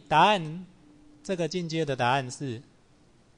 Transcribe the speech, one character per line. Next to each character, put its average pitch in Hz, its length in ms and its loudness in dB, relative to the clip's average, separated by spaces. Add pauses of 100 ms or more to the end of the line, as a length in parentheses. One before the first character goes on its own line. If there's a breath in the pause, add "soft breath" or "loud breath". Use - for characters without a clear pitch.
答 151 120 4
案， 175 460 2 (560)
这 196 140 -6
个 170 100 -2
进 175 220 -4
阶 160 160 -2
的 143 100 -2
答 127 140 0
案 131 240 0
是 123 300 -8 (760)